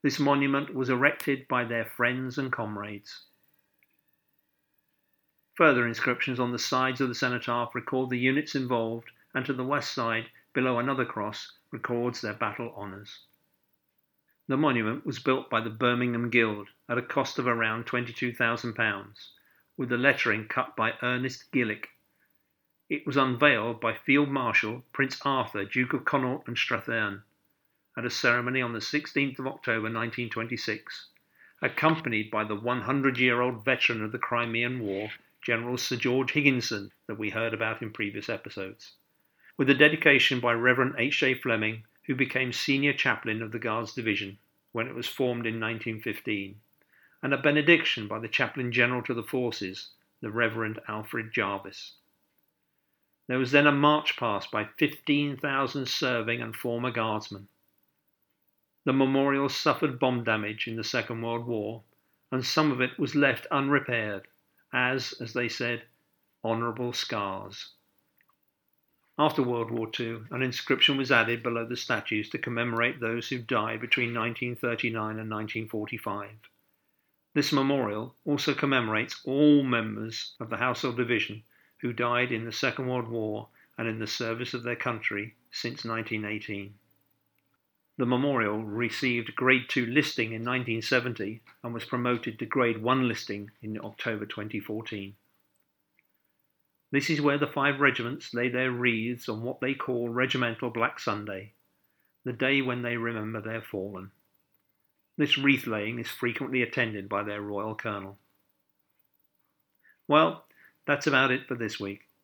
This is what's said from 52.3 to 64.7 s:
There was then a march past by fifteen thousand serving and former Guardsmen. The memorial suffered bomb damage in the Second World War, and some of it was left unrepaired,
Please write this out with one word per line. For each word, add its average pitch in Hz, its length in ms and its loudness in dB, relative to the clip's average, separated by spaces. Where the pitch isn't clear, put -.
There 127 100 0
was 127 140 0
then 147 140 8
a 147 60 8
march 147 440 4
past 107 340 -2
by 107 140 0
fifteen 147 720 0
thousand 135 520 -2
serving 120 520 0
and 113 140 -8
former 120 360 -2
Guardsmen. 107 580 -4
The 143 80 4
memorial 135 560 4
suffered 135 500 0
bomb 123 260 2
damage 107 420 -2
in 113 100 -6
the 110 80 -4
Second 117 380 -2
World 117 240 -4
War, 110 360 -4
and 131 140 0
some 156 280 4
of 123 80 0
it 127 180 0
was 131 160 -2
left 139 380 4
unrepaired, 131 760 0